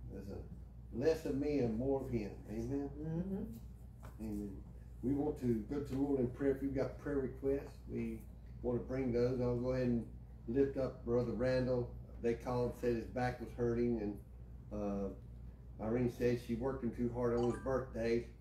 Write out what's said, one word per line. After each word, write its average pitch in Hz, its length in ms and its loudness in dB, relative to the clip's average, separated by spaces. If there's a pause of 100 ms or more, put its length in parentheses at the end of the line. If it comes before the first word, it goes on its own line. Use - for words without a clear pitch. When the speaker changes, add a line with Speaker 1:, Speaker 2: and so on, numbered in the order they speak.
(120)
Speaker 1:
There's 95 160 -10
a - 680 -10
less 156 280 4
of 135 100 2
me 143 240 4
and 113 180 2
more 135 240 2
of 120 100 -4
Him. 104 200 0 (180)
Amen. 135 400 -2 (100)
Speaker 2:
Mm-hmm. 180 440 -2 (760)
Speaker 1:
Amen. 104 320 -4 (520)
We 131 100 4
want 143 260 0
to 113 300 4
go 143 100 0
to 123 120 -4
the 131 80 0
Lord 139 200 4
in 120 80 6
prayer. 139 240 2
If 135 100 0
you've 139 140 0
got 127 260 0
prayer 143 160 0
requests, 139 640 0 (100)
we 117 300 -2 (420)
want 120 180 0
to - 80 -6
bring 131 240 0
those. 123 300 4
I'll 120 160 2
go 127 140 0
ahead 127 160 2
and 120 180 2 (420)
lift 139 300 4
up 131 280 -2
Brother 117 260 4
Randall. 127 580 2 (320)
They 117 140 4
called, 123 440 0
said 120 160 4
his 110 100 -2
back 123 340 0
was 110 180 -6
hurting, 120 440 4
and, 104 160 -2 (540)
uh, - 1120 -4
Irene 120 280 4
said 120 340 2
she 117 80 0
worked 127 300 -2
him 113 80 0
too 120 240 0
hard 120 200 2
on 120 100 4
his 117 180 2
birthday 117 640 0 (140)